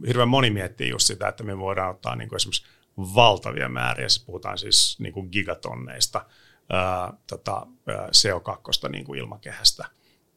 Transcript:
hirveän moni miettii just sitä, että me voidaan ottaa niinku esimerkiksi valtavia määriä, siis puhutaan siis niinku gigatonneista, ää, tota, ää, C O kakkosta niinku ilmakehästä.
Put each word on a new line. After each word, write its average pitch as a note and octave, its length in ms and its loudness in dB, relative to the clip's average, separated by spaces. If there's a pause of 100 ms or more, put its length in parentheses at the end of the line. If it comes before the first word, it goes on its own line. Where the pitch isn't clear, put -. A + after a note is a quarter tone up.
hirveän A#2+ 220 4
moni C3 200 6
miettii G#2 400 -2
just A#2 180 2
sitä, G#2 200 0
että G#2+ 160 -4
me G2 140 -6
voidaan F#2+ 320 -2
ottaa A#2 260 -6
niinku A2 200 -8
esimerkiksi - 300 -2 (320)
valtavia F#2+ 720 4
määriä, B1 400 -2
siis - 160 2
puhutaan - 320 -10
siis - 420 2
niinku F#2+ 240 -8
gigatonneista, D#2 1040 -4 (440)
ää, F2+ 440 -2 (140)
tota, G2 400 -6 (200)
ää, G2+ 240 -6
C G2+ 220 6
O E2+ 60 -4
kakkosta - 500 -4
niinku - 240 -8
ilmakehästä. - 720 -2 (520)